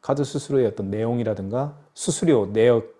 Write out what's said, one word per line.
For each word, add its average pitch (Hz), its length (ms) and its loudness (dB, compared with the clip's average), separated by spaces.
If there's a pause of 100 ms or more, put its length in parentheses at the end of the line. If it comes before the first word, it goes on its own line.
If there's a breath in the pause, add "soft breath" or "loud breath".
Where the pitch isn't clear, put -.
카드 143 240 0
수수료의 135 420 -2
어떤 98 240 -4
내용이라든가 110 840 -4 (180)
수수료 147 580 2
내역 113 480 4